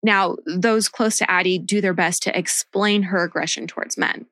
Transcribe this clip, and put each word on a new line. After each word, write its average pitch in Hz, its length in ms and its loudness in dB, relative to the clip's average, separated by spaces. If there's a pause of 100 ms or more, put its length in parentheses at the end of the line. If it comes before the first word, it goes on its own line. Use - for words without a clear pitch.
Now, 196 320 2 (100)
those 208 440 2
close 220 280 0
to - 140 0
Addie 185 260 2
do 190 240 0
their 190 120 2
best 175 300 0
to - 140 -2
explain 202 680 0
her 180 200 0
aggression 165 420 -4
towards - 320 -8
men. - 340 0